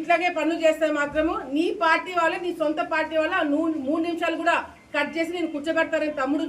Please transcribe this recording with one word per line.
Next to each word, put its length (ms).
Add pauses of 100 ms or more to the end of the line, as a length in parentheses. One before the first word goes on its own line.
ఇట్లాగే 280 (100)
పనులు 260
చేస్తే 220 (140)
మాత్రము 340 (200)
నీ 120 (180)
పార్టీ 360
వాళ్ళు, 240
నీ 60 (120)
సొంత 180 (120)
పార్టీ 280
వాళ్ళు 200
ఆ 120
నూ-, 360
మూడు 200
నిమిషాలు 340
కూడా 140 (400)
కట్ 200
చేసి 200
నేను 180
కూర్చోబెడతారని 680
తమ్ముడు 280